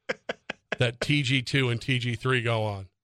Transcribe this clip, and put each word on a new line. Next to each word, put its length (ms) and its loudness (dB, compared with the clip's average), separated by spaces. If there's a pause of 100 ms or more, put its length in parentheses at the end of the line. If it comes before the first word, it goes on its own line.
<laughs> 680 -8
that 220 0
T 220 2
G 200 2
two 280 2
and 100 -2
T 180 0
G 160 -2
three 280 0
go 200 0
on, 260 -4 (160)